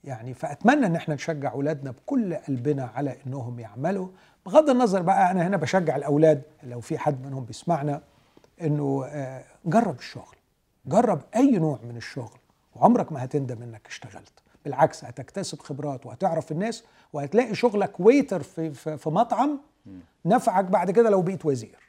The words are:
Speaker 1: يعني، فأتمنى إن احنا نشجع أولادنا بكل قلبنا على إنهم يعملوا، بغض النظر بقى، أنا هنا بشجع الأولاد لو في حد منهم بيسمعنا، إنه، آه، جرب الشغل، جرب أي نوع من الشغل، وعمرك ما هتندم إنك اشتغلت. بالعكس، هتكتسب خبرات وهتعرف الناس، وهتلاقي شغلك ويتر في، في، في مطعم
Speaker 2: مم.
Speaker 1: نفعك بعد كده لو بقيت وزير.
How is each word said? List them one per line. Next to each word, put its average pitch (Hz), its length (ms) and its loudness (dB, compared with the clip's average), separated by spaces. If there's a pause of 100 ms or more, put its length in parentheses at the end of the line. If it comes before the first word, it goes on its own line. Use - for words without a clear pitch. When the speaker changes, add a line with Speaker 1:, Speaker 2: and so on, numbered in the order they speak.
Speaker 1:
يعني، 123 300 -12
فأتمنى 226 520 0
إن 165 100 0
احنا 156 180 -4
نشجع 143 380 -6
أولادنا 139 380 -4
بكل 208 440 -2
قلبنا 135 500 -2
على 127 320 -6 (100)
إنهم 123 340 -10
يعملوا، 156 480 -6 (380)
بغض 285 240 6
النظر 214 320 4
بقى، 190 280 4
أنا 180 160 2
هنا 196 100 0
بشجع 151 400 0
الأولاد 147 460 4 (200)
لو 120 180 -12
في 143 180 -6
حد 135 280 -4
منهم 135 180 -10
بيسمعنا، 143 580 -4 (600)
إنه، 143 440 0
آه، 131 380 -12 (200)
جرب 180 340 2
الشغل، - 380 -18 (500)
جرب 214 340 2 (160)
أي 262 220 6
نوع 151 260 0
من 120 120 -12
الشغل، 113 420 -12 (380)
وعمرك 208 360 4
ما 131 120 -6
هتندم 127 380 -4
إنك 113 240 -16
اشتغلت. - 460 -18 (320)
بالعكس، 139 400 2
هتكتسب 147 540 -10
خبرات 139 480 -8
وهتعرف 160 460 -2
الناس، 214 320 -4 (280)
وهتلاقي 190 420 0
شغلك 202 460 0
ويتر 214 420 6
في، 160 300 -8
في، 156 240 -8
في 156 140 -4
مطعم 240 500 0 (260)
Speaker 2:
مم. 92 140 -18 (240)
Speaker 1:
نفعك 196 400 2
بعد 180 260 0
كده 226 200 4
لو 190 120 4
بقيت 165 240 -4
وزير. 123 320 -4 (100)